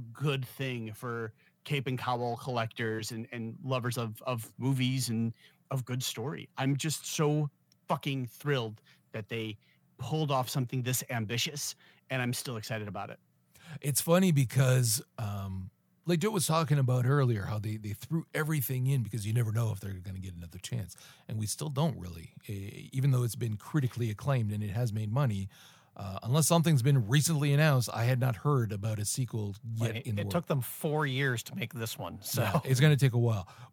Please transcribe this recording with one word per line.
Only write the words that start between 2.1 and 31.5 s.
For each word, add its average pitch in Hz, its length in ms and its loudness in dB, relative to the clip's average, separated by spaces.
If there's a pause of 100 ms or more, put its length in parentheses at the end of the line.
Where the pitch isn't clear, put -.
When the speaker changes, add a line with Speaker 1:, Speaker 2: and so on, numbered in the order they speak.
Speaker 1:
collectors 113 720 -2
and, 117 220 -8
and 117 280 -8
lovers 123 360 -2
of, 113 280 -4
of 120 320 -4
movies 127 520 0
and 113 240 0 (360)
of 135 160 -2
good 127 160 -4
story. 139 460 -6 (100)
I'm 135 200 2
just - 280 -4
so 151 440 2 (400)
fucking 135 380 -2
thrilled 120 540 -2 (300)
that 110 160 -8
they 110 300 -6 (400)
pulled 156 340 -2
off 131 180 0
something 131 320 -2
this 123 280 -2
ambitious, 117 680 -4 (340)
and 131 120 0
I'm 120 120 0
still 123 220 -6
excited 107 320 -6
about 101 220 -8
it. - 100 -16 (600)
Speaker 2:
It's 143 200 0
funny 180 300 6
because, 127 720 4 (180)
um, 98 500 -6 (380)
like 175 120 2
Joe 208 120 2
was 185 160 0
talking 160 320 4
about 127 260 4
earlier, 123 380 4
how 107 160 -2
they, 107 180 -4
they 104 160 -6
threw - 400 -4
everything 143 540 0
in 135 160 2
because 101 220 -4
you 110 80 0
never 117 180 2
know 113 200 0
if 98 80 -6
they're 98 140 -8
gonna 92 260 -10
get 92 140 -10
another 85 240 -14
chance. 104 400 -8 (320)
And 110 100 -4
we 107 60 -2
still 147 240 -4
don't 139 280 0
really, 85 340 -12 (180)
eh, 98 420 -8
even 135 200 4
though 123 120 4
it's 117 120 -2
been 113 200 -2
critically 120 540 0
acclaimed 113 420 0
and 104 120 -2
it 101 80 -4
has 117 200 0
made 107 220 -2
money, 107 340 2 (480)
uh, 98 280 -8
unless 143 240 4
something's 165 340 6
been 127 260 4
recently 143 460 4
announced, 143 400 6
I 117 120 0
had 127 140 4
not 127 180 2
heard 127 360 2
about 104 260 -2
a 101 60 -2
sequel 107 500 -2 (200)
yet 113 180 0
Speaker 3:
Right. 110 140 -8
Speaker 2:
in 113 80 -2
the 101 60 0
Speaker 3:
It - 40 -2
Speaker 2:
works. - 80 -2
Speaker 3:
took 170 140 0
them 143 140 2
four 151 440 0
years 131 380 0
to - 120 -12